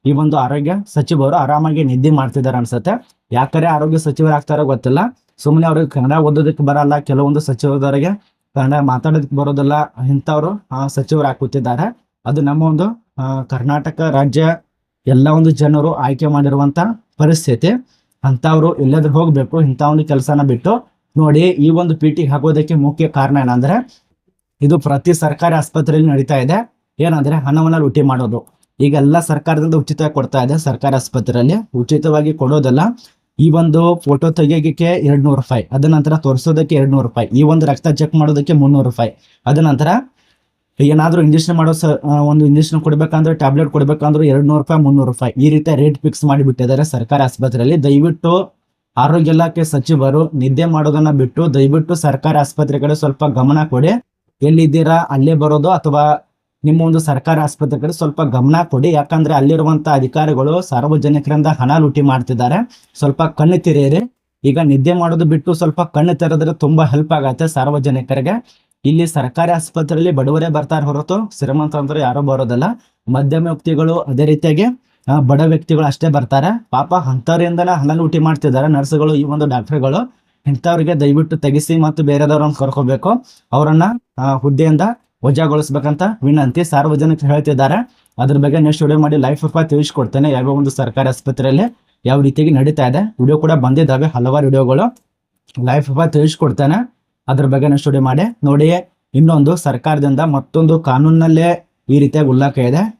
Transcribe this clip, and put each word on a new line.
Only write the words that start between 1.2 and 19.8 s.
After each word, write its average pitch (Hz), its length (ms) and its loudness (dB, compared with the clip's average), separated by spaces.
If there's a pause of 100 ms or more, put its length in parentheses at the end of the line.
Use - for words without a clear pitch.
ಆರಾಮಾಗಿ 151 480 0
ನಿದ್ದೆ 127 260 0
ಮಾಡ್ತಿದ್ದಾರೆ 131 460 0
ಅನ್ಸುತ್ತೆ. 123 600 -6 (140)
ಯಾಕರೆ 139 340 0
ಆರೋಗ್ಯ 156 320 0
ಸಚಿವರು 156 340 0
ಆಗ್ತಾರೋ 147 320 -2
ಗೊತ್ತಿಲ್ಲ, 131 340 0 (400)
ಸುಮ್ಮನೆ 160 280 2
ಅವ್ರಿಗೆ 156 220 0
ಕನ್ನಡ 135 240 -2
ಓದೋದಕ್ಕೆ 151 500 0
ಬರಲ್ಲ, 143 360 0
ಕೆಲವೊಂದು 143 420 -2
ಸಚಿವರಿಗೆ 139 680 -2 (460)
ಕನ್ನಡ 143 260 -2
ಮಾತಾಡೋದಕ್ಕೆ 143 560 -2
ಬರೋದಿಲ್ಲ, 143 360 -2 (120)
ಇಂಥವ್ರು, 147 880 -4
ಆ, 135 140 -6
ಸಚಿವರು 143 400 -2
ಹಾಕುತ್ತಿದ್ದಾರೆ. 135 720 -4 (300)
ಅದು 143 140 -2
ನಮ್ಮ 147 220 0
ಒಂದು, 165 420 -2 (140)
ಆ, 135 240 -6
ಕರ್ನಾಟಕ 143 580 -6
ರಾಜ್ಯ 151 560 0 (500)
ಎಲ್ಲ 131 220 4
ಒಂದು 160 220 4
ಜನರು 147 440 0
ಆಯ್ಕೆ 135 320 -4
ಮಾಡಿರುವಂತ 143 520 0 (380)
ಪರಿಸ್ಥಿತಿ. 156 520 0 (560)
ಅಂಥವ್ರು 151 520 0
ಎಲ್ಲಾದ್ರೂ 147 360 0
ಹೋಗ್ಬೇಕು, 156 480 0
ಇಂಥ 131 220 0